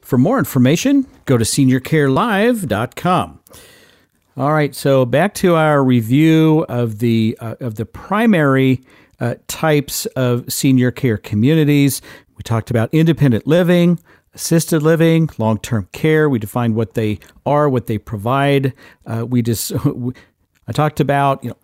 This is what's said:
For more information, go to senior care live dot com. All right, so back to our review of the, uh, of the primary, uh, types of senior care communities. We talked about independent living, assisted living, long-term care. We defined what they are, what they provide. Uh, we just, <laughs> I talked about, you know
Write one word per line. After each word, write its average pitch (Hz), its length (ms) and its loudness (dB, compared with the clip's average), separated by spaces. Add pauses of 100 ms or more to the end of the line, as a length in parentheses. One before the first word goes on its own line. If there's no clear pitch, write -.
For - 160 -4
more 180 220 2
information, 170 640 2 (200)
go 131 120 0
to 113 80 0
senior 131 360 2
care 147 280 0
live 202 600 0
dot 104 260 -4
com. 127 460 -2 (960)
All 135 160 -2
right, 151 200 0
so 135 320 2
back 139 300 0
to 175 220 2
our 151 260 4
review 151 880 4
of 117 320 -4
the, 113 400 0
uh, 113 180 -12
of 120 160 -8
the 110 100 -8
primary, 139 1000 0 (340)
uh, 120 160 -4 (140)
types - 640 -2
of 123 380 -2
senior 127 400 2
care 120 240 -2
communities. 143 840 0 (360)
We - 80 -16
talked 113 260 -4
about 117 240 -2
independent 143 540 2
living, 175 500 2 (340)
assisted 165 520 -2
living, 165 440 2 (100)
long-term 110 520 -2
care. 156 400 0
We 127 80 0
defined 113 380 -2
what 113 180 -4
they 107 240 -2 (260)
are, 147 240 2
what 127 200 -2
they 110 100 -4
provide. 135 760 -2 (300)
Uh, 113 220 -8
we 123 160 0
just, 113 300 -4 (460)
<laughs> - 500 -20
I 113 40 -8
talked 151 280 -2
about, 139 420 0
you 120 80 -10
know - 140 -16